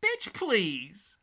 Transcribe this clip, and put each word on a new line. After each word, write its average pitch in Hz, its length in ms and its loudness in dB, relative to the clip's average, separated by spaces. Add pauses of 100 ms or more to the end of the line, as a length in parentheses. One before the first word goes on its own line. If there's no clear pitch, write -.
Bitch, 466 320 0
please! 175 880 0